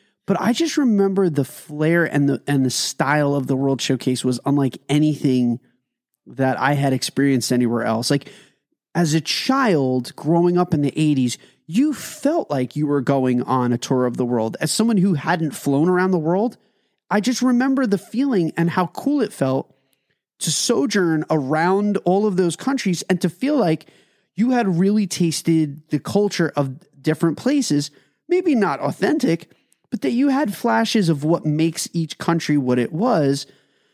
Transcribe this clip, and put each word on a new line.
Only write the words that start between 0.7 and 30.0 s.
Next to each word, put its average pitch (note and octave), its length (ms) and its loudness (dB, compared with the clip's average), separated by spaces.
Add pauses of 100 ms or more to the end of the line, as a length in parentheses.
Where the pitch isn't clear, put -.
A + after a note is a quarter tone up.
remember G3 520 2
the C#3 160 0
flair D#3 600 0
and C#3+ 240 2
the, C#3 180 0
and C#3 180 2
the B2+ 60 0
style C#3+ 640 0
of C3 140 -2
the C3+ 80 0
World C3+ 260 0
Showcase C3 420 -2
was B2+ 220 0
unlike C#3 320 0 (100)
anything C3 720 2 (680)
that C3 320 -2
I C#3 140 2
had C#3 180 2
experienced C3+ 580 0
anywhere A#2+ 320 0
else. A2+ 280 -2
Like, C#3+ 200 -2 (640)
as D#3+ 200 0
a D#3+ 60 0
child D3+ 960 0
growing E3+ 440 2
up F3 160 0
in D3 80 0
the C#3+ 140 0
eighties, C3+ 420 0 (280)
you C4+ 260 0
felt - 580 -4
like C3 260 -4
you D3+ 100 0
were C#3+ 140 0
going B2+ 420 0
on B2 300 0
a A#2+ 60 0
tour B2+ 280 0
of A#2+ 100 -4
the B2+ 80 -2
world. A2+ 360 -2
As D3 100 -2
someone A3+ 280 0
who F#3 160 2
hadn't D#3+ 380 -2
flown C#3+ 360 0
around F#3 240 2
the F3+ 60 2
world, F#3 380 -2 (560)
I G#3 80 2
just A#3 220 -2
remember C4 440 2
the G3 120 0
feeling A3+ 580 -2
and E3+ 140 0
how F3+ 180 0
cool C#4+ 320 -2
it A3 120 -2
felt C3+ 420 -4 (680)
to - 100 -4
sojourn F3+ 800 0
around E3+ 680 0
all F#3+ 280 2
of G3 100 -2
those F3 200 0
countries A3 540 -2
and F3+ 100 0
to F#3 80 0
feel C#4 280 -2
like E3+ 300 0 (480)
you A#3+ 160 0
had G3+ 280 0
really G3+ 280 2
tasted D#3+ 840 0
the D3+ 80 0
culture G3+ 580 0
of C3+ 220 -2 (240)
different D#3 340 0
places, A#3 540 0 (380)
maybe F4+ 260 2
not E3+ 260 0
authentic, - 680 0 (400)
but A3 120 -6